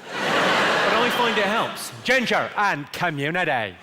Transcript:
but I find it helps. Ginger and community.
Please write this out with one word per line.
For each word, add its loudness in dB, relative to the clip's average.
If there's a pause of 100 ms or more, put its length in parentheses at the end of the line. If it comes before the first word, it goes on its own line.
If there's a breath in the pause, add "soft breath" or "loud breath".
(100)
but 0
I 2
find 2
it 2
helps. -2 (100)
Ginger 2
and 0
community. 0